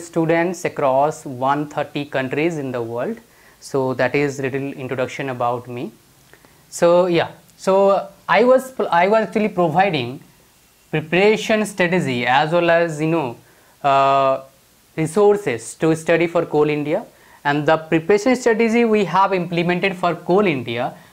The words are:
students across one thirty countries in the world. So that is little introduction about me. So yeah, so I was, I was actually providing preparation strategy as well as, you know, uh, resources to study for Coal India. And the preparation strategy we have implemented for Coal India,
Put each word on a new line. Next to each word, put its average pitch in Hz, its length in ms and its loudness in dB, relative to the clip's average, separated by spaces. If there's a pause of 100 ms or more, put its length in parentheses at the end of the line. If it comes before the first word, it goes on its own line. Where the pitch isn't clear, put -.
students 170 640 -2
across 147 600 0
one 143 440 -4
thirty 147 360 -6
countries 143 540 -4
in 135 140 -6
the 120 100 -6
world. 123 380 -6 (400)
So 131 340 -4
that 127 220 -2
is 143 240 -2
little 135 320 -6
introduction 135 560 -6
about 123 400 -4
me. 127 240 -10 (800)
So 175 360 4
yeah, 170 240 0 (260)
so 196 520 2 (200)
I 185 140 4
was, 254 320 2 (160)
I 170 160 4
was 214 220 2
actually 214 220 -2
providing 156 760 0 (680)
preparation 208 760 0
strategy 170 600 0
as 151 240 2
well 170 180 2
as, 165 320 2
you 160 60 0
know, 151 300 -2 (480)
uh, 139 580 2 (540)
resources 160 800 0
to 160 180 2
study 165 320 0
for 170 180 0
Coal 151 240 2
India. 151 380 -2 (380)
And 147 200 0
the 160 120 4
preparation 202 580 0
strategy 233 500 2
we 214 200 2
have 190 280 2
implemented 175 640 -2
for 175 220 -2
Coal 185 320 0
India, 123 480 -4 (160)